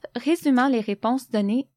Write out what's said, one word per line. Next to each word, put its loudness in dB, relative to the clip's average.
résumant 2
les 2
réponses -4
données -2